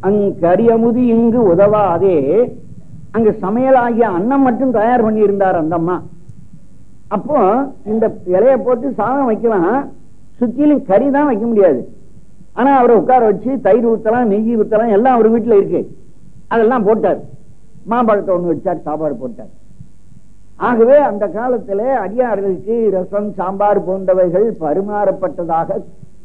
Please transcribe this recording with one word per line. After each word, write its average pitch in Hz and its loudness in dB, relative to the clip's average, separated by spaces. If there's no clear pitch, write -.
அங்-, 202 2
கரியமுதி 226 4
இங்கு 233 4
உதவாதே, 190 4
அங்க 214 2
சமையலாகிய 240 2
அன்னம் 254 2
மட்டும் 254 0
தயார் 233 2
பண்ணி 220 0
இருந்தார் 196 2
அந்த 160 -2
அம்மா. 170 -2
அப்போ 233 -2
இந்த 220 0
இலைய 214 4
போட்டு 240 -2
சாதம் 254 -2
வைக்கலாம், 214 0
சுத்திலும் 277 2
கறி 208 4
தான் 285 2
வைக்க 214 -2
முடியாது. 190 4
ஆனா, 254 2
அவரை 240 6
உட்கார 247 4
வச்சு 214 0
தயிர் 220 4
ஊத்தலாம், 226 0
நெய் 220 0
ஊத்தலாம், 220 2
எல்லாம் 247 4
அவர் 220 4
வீட்டுல 226 2
இருக்கு. 170 2
அதெல்லாம் 226 2
போட்டார். 190 2
மாம்பழத்தை 220 0
ஒண்ணு 175 0
வச்சார், 160 -4
சாப்பாடு 151 -4
போட்டார். 110 -12
ஆகவே, 240 4
அந்த 208 2
காலத்துல 202 -4
அடியார்களுக்கு 202 -2
ரசம், 190 -2
சாம்பார் 196 0
போன்றவைகள் 185 2
பரிமாறப்பட்டதாக 180 -2